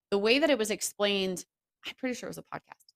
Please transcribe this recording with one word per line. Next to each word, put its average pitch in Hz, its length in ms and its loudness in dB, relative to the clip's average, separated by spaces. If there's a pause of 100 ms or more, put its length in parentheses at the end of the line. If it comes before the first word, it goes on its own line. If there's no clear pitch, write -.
(120)
the 202 60 2
way 220 220 4
that 302 100 4
it 269 80 6
was 214 140 0
explained, 190 720 -2 (400)
I'm - 100 -12
pretty 247 200 -4
sure - 120 -12
it - 40 -10
was 165 60 -12
a - 60 -14
podcast. - 520 -16